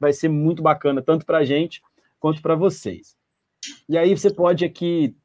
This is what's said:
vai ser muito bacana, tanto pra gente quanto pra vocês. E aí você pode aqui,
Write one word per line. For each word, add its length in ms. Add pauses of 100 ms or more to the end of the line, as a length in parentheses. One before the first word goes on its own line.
vai 120
ser 160
muito 360
bacana, 360
tanto 240
pra 200
gente 360 (380)
quanto 240
pra 140
vocês. 600 (720)
E 80
aí 180
você 160
pode 320
aqui, 640